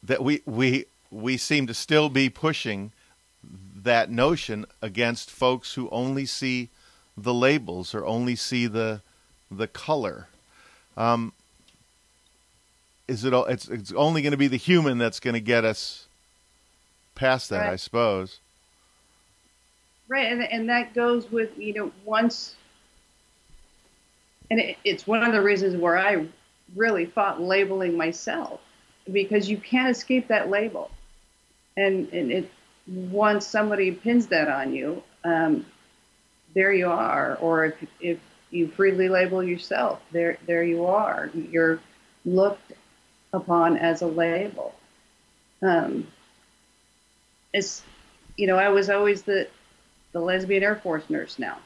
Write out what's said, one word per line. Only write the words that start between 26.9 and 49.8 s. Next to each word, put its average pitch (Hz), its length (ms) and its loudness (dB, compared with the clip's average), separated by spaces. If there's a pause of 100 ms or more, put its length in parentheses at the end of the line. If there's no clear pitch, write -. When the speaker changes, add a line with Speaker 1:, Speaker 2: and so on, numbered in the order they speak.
Speaker 2:
fought 185 360 -2
labeling 190 560 0
myself, 170 640 -4 (520)
because 196 380 0
you 214 80 0
can't 254 320 0
escape 247 380 0
that 208 220 0
label. 202 420 -2 (840)
And, 196 380 0
and 151 180 -2
it, 180 200 -4 (360)
once 202 600 0
somebody 208 440 0
pins 226 360 2
that 156 200 2
on 135 260 -2
you, 143 280 -4 (220)
um, 165 420 2 (880)
there 190 200 4
you 180 140 2
are. 139 500 0
Or 165 280 2
if, 156 100 -2 (240)
if 170 200 -4 (320)
you 170 160 0
freely 185 420 2
label 185 340 2
yourself, 180 560 -2 (120)
there, 170 340 0
there 170 180 0
you 170 220 0
are. 185 480 0
You're 165 460 0 (460)
looked 190 480 2 (580)
upon 170 460 2
as 165 240 0
a 175 60 0
label. 170 680 -2 (840)
Um, 175 440 2 (1500)
it's, 196 280 -2 (560)
you 202 100 0
know, 185 100 6
I 196 120 4
was 196 200 4
always 202 340 2
the, 196 240 0 (640)